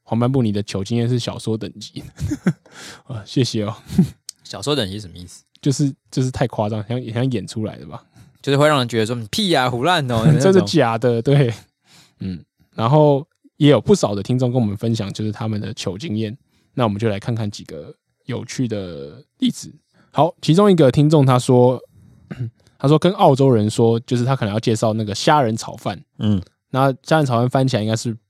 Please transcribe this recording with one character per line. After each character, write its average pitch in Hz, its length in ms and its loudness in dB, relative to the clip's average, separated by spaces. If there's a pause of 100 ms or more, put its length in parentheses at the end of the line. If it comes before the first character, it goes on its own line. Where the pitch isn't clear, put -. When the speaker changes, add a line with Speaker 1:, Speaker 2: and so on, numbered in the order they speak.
Speaker 1:
黄 - 160 -4
斑 120 140 0
部， 135 100 0
你 110 80 0
的 101 140 -4
糗 98 180 -6
经 117 160 -4
验 117 100 -2
是 123 120 -2
小 117 180 -8
说 110 200 -4
等 101 200 -10
级。” - 240 -16 (720)
<laughs> - 300 -20
啊， 113 200 -12
谢 - 180 -2
谢 110 220 -4
哦。 107 100 -8 (680)
Speaker 2:
小 - 180 -16
说 143 120 -4
等 117 140 -2
级 92 60 -10
是 107 80 -10
什 98 80 -18
么 85 80 -20
意 87 100 -18
思？ - 160 -20 (180)
Speaker 1:
就 143 100 0
是， 139 220 -2 (160)
就 131 140 -4
是 127 80 -4
太 127 160 -2
夸 104 220 -4
张， 107 180 -6
像， 117 260 -8
像 127 180 -2
演 98 140 -4
出 107 200 -8
来 - 120 -10
的 60 80 -18
吧。 - 160 -16 (400)
Speaker 2:
就 139 100 -2
是 139 60 2
会 147 100 6
让 151 100 4
人 123 100 0
觉 117 120 -2
得 107 60 2
说 117 120 -6
，“你 110 120 -10
屁 196 240 -2
啊， 127 160 2
胡 120 140 -4
乱 175 160 2 (100)
哦。” 113 160 0
Speaker 1:
<laughs> - 0 -
Speaker 2:
那 156 60 8
种。 147 80 4
Speaker 1:
真 190 140 4
的 185 80 6
假 123 360 2
的？ 117 240 0
对。 139 320 2 (680)
嗯， 92 200 -8 (340)
然 113 140 0
后 147 380 4 (300)
也 147 120 6
有 123 120 6
不 214 120 4
少 104 220 2
的 98 80 -6
听 127 160 -2
众 123 140 0
跟 127 80 2
我 110 40 2
们 101 120 -4
分 117 180 -2
享， 101 160 -6
就 107 140 -6
是 107 80 -4
他 110 160 -8
们 107 100 -4
的 107 140 -10
糗 92 240 -8
经 117 200 -8
验。 110 200 -6 (360)
那 127 120 0
我 107 40 0
们 101 80 -4
就 113 120 -2
来 98 100 -4
看 117 160 -6
看 107 160 -6
几 92 140 -16
个 80 280 -16 (320)
有 113 200 -10
趣 123 240 -4
的 90 520 -10 (180)
例 262 120 0
子。 - 220 -16 (380)
好， 156 300 0
其 151 120 2
中 202 180 6
一 185 40 6
个 147 160 6
听 151 180 4
众 151 160 6
他 127 140 4
说， 123 420 4 (480)
<clears throat> - 480 -14
他 135 100 -2
说 151 120 4
跟 180 140 2
澳 180 220 4
洲 135 140 4
人 107 200 2
说， 117 320 2
就 - 140 -4
是 120 80 0
他 135 120 0
可 120 100 -4
能 101 80 -4
要 113 60 -2
介 113 160 0
绍 110 180 0
那 110 100 -4
个 101 120 -6
虾 151 260 2
仁 113 160 -2
炒 - 180 -12
饭。 - 240 -8 (200)
Speaker 2:
嗯。 104 220 0 (280)
Speaker 1:
那 135 240 2 (100)
虾 160 140 2
仁 151 80 2
炒 120 120 0
饭 123 120 2
翻 135 180 2
起 123 100 0
来 104 40 0
应 107 60 -2
该 110 80 0
是 113 200 -6 (140)